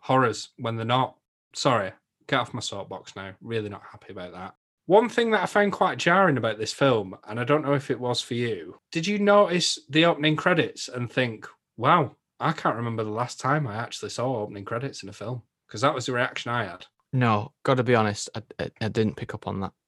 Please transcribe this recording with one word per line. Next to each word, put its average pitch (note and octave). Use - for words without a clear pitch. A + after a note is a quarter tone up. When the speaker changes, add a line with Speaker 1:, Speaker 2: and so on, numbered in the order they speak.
Speaker 1:
horrors B2+
when A#2
they're A2+
not. B2
Sorry, G#2+
get C3+
off A2+
my A#2+
soapbox F#2+
now. F#2+
Really A2
not F#2+
happy -
about F2+
that. F#2
One G#3+
thing A#3
that G3+
I -
found G3+
quite D3+
jarring F3
about A2+
this G#2+
film, A2
and G#2+
I A#2+
don't C#3+
know C#3+
if C#3
it A#2+
was B2
for -
you, G#2+
did E3
you G#3
notice G3+
the D3+
opening D#3
credits D3+
and B2
think, A#2
"Wow, D3
I C#3
can't C#3+
remember A#2
the G#2+
last A#2
time C#3
I G#2
actually A2
saw B2
opening G#2
credits B2+
in F#2+
a -
film"? A#2
'Cause G#2+
that C#3
was A#2+
the C3
reaction B2
I A#2+
had. F2
Speaker 2:
No, A#2
gotta B2+
be B2
honest, G#2+
I, A2
I, -
I A2
didn't G#2+
pick -
up -
on G2
that. F#2